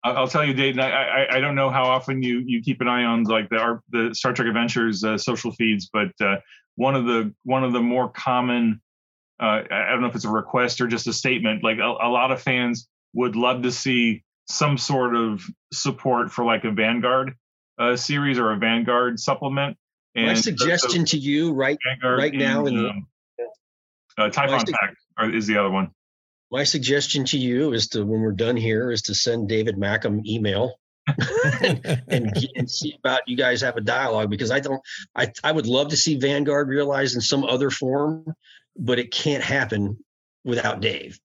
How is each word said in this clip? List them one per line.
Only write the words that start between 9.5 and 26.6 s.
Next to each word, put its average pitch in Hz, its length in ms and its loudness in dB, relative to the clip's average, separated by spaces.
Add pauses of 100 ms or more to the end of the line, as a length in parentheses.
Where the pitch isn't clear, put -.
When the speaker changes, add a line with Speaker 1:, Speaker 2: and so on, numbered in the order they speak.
Speaker 1:
I, 98 180 -2
I - 20 0
don't 123 100 0
know 123 80 0
if 117 60 -6
it's 107 100 -6
a 104 60 -2
request 117 500 0
or 123 60 2
just 113 220 -2
a 113 40 -2
statement, 113 500 0
like, 113 140 0
a, 113 60 -4
a 113 260 0
lot 123 240 4
of 127 80 -2
fans 123 480 -2 (240)
would 120 240 0
love 123 280 2
to 123 60 2
see 120 520 0 (240)
some 147 320 0
sort 127 360 0
of 110 280 0 (300)
support 120 600 -2
for, 120 140 -2
like, 113 180 2
a 113 60 0
Vanguard, 123 640 0 (440)
uh, 123 180 2
series 143 420 0
or 113 140 2
a 107 60 0
Vanguard 117 600 2
supplement. 139 560 -2 (400)
Speaker 2:
My 117 60 0
Speaker 1:
And 113 160 2
so - 40 2
Speaker 2:
suggestion 170 640 2
to 160 120 0
you 147 340 0
right, 135 240 0 (100)
Speaker 1:
Vanguard 127 320 0
Speaker 2:
right 143 160 0
now 139 300 0
in 127 120 0
the 107 120 0
Speaker 1:
um, 101 180 -8 (1080)
uh, 107 140 2
Typhon 139 220 0
Speaker 2:
My 131 60 2
sug- 113 100 0 (120)
Speaker 1:
Pack 98 140 -2 (240)
are, 110 160 0
is 110 120 0
the 104 120 2
other 101 120 2
one. 95 200 0 (600)
Speaker 2:
My 135 100 -2